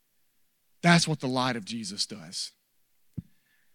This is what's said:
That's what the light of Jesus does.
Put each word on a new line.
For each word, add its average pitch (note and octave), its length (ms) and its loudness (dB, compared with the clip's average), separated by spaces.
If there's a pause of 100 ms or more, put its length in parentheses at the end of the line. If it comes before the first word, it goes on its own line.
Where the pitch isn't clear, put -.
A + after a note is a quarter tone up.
(840)
That's E3+ 240 6
what D#3 140 -4
the C#3 60 -4
light B2+ 280 0
of G#2 100 -8
Jesus G#2 400 -6
does. F#2 460 -10 (1200)